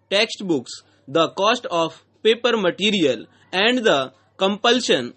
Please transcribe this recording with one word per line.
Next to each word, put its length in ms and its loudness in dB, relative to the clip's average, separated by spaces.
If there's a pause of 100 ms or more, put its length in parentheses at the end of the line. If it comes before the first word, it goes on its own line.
textbooks, 640 -2 (360)
the 240 2
cost 340 0
of 400 -4 (180)
paper 320 2
material, 680 0 (260)
and 280 0
the 340 0 (240)
compulsion 800 0